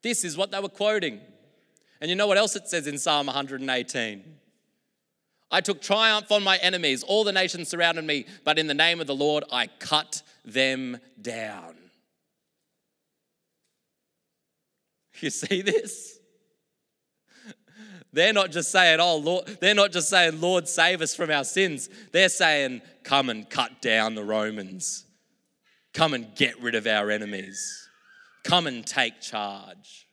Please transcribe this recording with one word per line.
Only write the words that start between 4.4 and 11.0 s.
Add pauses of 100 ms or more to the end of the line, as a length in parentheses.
"I
took
triumph
on
my
enemies.
All
the
nations
surrounded
me, (180)
but
in
the
name
of
the
Lord,
I
cut (200)
them (220)